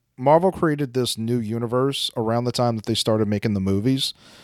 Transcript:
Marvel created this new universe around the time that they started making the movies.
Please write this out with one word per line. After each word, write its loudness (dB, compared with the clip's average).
Marvel 4
created -2
this -2
new -2
universe -2
around 0
the -2
time 0
that -8
they 0
started 2
making 0
the 0
movies. 0